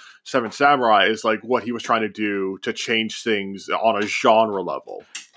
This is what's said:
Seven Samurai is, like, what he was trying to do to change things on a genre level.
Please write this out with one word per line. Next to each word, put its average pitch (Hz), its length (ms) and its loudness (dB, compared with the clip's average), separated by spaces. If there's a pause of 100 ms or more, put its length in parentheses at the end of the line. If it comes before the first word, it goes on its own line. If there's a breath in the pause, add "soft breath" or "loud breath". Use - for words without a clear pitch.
(240 loud breath)
Seven 117 260 -2
Samurai 120 560 4
is, 107 180 0
like, 110 180 0
what 120 200 0
he 120 100 -6
was 117 100 -8
trying 113 200 0
to 107 80 -2
do 98 480 -4
to 113 160 -6
change 110 480 -4
things 98 480 -4
on 107 260 2
a 104 100 0
genre 110 560 2
level. 69 420 -8 (320)